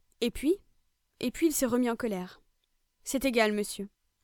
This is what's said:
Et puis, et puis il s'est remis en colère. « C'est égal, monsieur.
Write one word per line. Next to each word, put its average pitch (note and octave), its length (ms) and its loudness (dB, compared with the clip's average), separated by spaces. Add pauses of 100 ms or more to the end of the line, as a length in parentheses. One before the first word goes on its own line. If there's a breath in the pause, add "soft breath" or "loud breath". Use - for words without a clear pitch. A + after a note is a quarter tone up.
(200)
Et A#3+ 120 0
puis, E4 240 0 (640)
et B3 100 -2
puis E4 160 0
il D#4 60 2
s'est C4 140 0
remis B3 220 2
en A#3 80 -2
colère. « F#3 460 -6 (640)
C'est B3+ 200 -2
égal, A3 280 4
monsieur. G3+ 360 -4 (360)